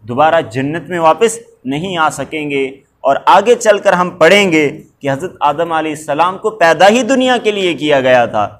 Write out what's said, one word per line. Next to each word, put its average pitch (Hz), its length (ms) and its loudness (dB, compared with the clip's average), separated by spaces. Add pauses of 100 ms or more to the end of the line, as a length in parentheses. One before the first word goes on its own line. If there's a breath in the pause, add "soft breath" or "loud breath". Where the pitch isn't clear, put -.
दोबारा 151 380 0
जन्नत 135 460 -8
में 175 120 -6
वापस 165 380 0 (280)
नहीं 170 300 -6
आ 156 140 0
सकेंगे। 139 600 -6 (300)
और 135 260 0
आगे 202 260 4
चलकर 208 380 2
हम 180 240 -2
पढ़ेंगे 175 500 4
कि - 400 -10
हज़रत 175 360 -6
आदम 151 280 -2
अलैहिस्सलाम 156 680 -4
को 208 140 -4
पैदा 165 360 2
ही 240 180 2
दुनिया 254 340 0
के 214 120 -2
लिए 190 240 -2
किया 143 260 0
गया 127 260 4
था। 104 160 -2 (160)